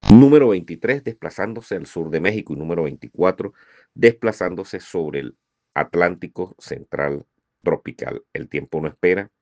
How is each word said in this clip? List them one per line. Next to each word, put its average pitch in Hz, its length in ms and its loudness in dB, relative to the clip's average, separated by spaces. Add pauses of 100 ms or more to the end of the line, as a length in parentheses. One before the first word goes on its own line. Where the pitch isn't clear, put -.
(120)
Número 139 380 10
veintitrés 104 540 -4
desplazándose 107 720 -8
al 80 120 -10
sur 80 240 -8
de 78 100 -2
México 104 320 -4
y - 20 -10
número 80 280 -6
veinticuatro 90 720 -4 (400)
desplazándose 98 880 -2
sobre 76 400 -8
el 64 180 -14 (360)
Atlántico 87 880 -4
Central 71 680 -8 (360)
Tropical. - 720 -6
El 73 160 -12
tiempo 73 320 -8
no 78 80 -6
espera. 92 420 -2 (120)